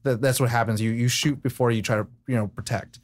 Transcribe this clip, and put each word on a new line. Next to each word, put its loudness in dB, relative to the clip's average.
th-, 2
that's 2
what 2
happens. 0
You, 0
you 0
shoot 0
before 0
you 0
try 0
to, -2
you -2
know, 0
protect. -8